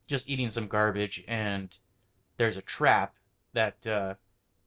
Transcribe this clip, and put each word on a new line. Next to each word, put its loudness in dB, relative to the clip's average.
just -4
eating -2
some -4
garbage, 0
and -4
there's 2
a -10
trap 2
that, -2
uh, -2